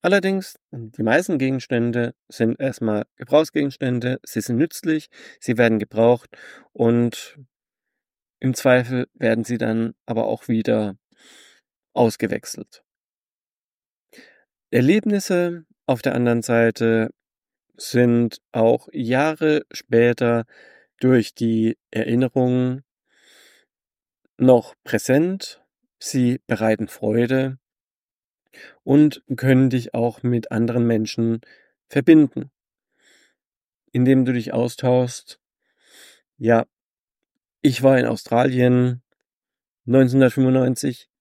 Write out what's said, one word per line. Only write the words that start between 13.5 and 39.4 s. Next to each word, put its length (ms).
Erlebnisse 960
auf 140
der 120
anderen 300
Seite 680
sind 680
auch 420
Jahre 760
später 760
durch 340
die 440
Erinnerungen 920
noch 460
präsent, 800
sie 460
bereiten 420
Freude 720
und 400
können 340
dich 240
auch 300
mit 280
anderen 340
Menschen 560
verbinden, 640
indem 340
du 80
dich 200
austauschst. 840
„Ja, 280
ich 220
war 140
in 80
Australien 960